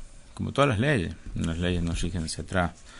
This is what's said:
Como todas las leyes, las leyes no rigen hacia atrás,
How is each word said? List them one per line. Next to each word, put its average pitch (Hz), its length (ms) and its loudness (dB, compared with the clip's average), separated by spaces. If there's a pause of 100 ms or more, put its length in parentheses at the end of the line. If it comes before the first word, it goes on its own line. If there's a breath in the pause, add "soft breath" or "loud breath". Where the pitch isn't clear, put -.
(340)
Como 95 180 -4
todas 143 180 4
las 101 100 2
leyes, 107 340 2 (220)
las 82 220 0
leyes 87 260 2
no 82 80 0
rigen 87 320 0
hacia 80 180 -6
atrás, 87 300 0 (280 loud breath)